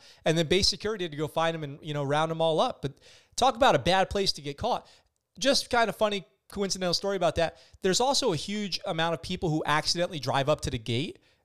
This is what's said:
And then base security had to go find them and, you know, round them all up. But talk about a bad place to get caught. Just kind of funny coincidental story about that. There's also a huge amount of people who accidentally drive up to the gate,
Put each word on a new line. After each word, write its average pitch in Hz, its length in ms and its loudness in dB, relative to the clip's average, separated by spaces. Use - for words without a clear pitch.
And 165 120 2
then 165 100 0
base 185 200 2
security 208 380 -2
had 160 60 -8
to 147 60 -12
go 151 100 -4
find 165 280 0
them 160 80 -8
and, 143 180 -12
you 151 140 -8
know, 143 80 -2
round 151 260 2
them 165 120 -2
all 160 180 2
up. 240 240 0
But 135 80 -4
talk 247 200 4
about 233 180 6
a 147 60 6
bad 180 300 2
place 196 240 0
to - 80 -8
get 143 160 -10
caught. 214 280 -4
Just 233 320 0
kind 233 180 4
of 185 60 -6
funny 202 300 -2
coincidental 185 440 -2
story 196 220 -2
about 170 200 0
that. 165 220 0
There's 185 200 2
also 254 320 2
a - 20 0
huge 202 500 -6
amount 165 300 0
of - 80 -12
people 180 260 -4
who 156 160 0
accidentally 170 540 0
drive 131 280 0
up 151 140 0
to 160 80 -6
the 139 80 -6
gate, 120 400 -4